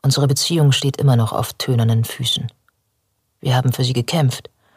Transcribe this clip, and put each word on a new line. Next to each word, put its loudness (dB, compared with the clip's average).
Unsere 2
Beziehung 2
steht -2
immer 2
noch 0
auf -4
tönernen 0
Füßen. -4
Wir 0
haben 2
für -2
sie -2
gekämpft, -2